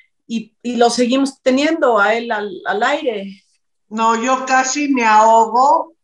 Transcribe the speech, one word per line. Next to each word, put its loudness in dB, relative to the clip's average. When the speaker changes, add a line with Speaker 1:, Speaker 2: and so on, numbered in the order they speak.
Speaker 1:
y, -10
y -6
lo 4
seguimos -2
teniendo 0
a 2
él -6
al, -6
al -4
aire. -6
Speaker 2:
No, -2
yo -2
casi -2
me 0
ahogo 4